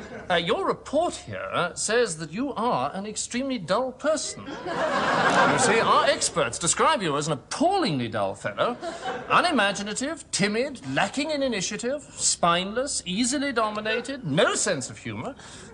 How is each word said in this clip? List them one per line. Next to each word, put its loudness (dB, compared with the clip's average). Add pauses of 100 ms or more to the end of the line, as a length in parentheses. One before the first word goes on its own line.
(300)
uh, 4
your 0
report 0
here -4
says 0
that -10
you -4
are 0
an -6
extremely -4
dull 0
person. -2
You 2
see, 6
our 6
experts 2
describe 4
you 0
as -2
an 0
appallingly 0
dull 0
fellow, -2 (520)
unimaginative, 2
timid, 0 (140)
lacking 0
in 0
initiative, -2 (140)
spineless, 0
easily 0
dominated, -2
no 4
sense -2
of -14
humour, -8 (400)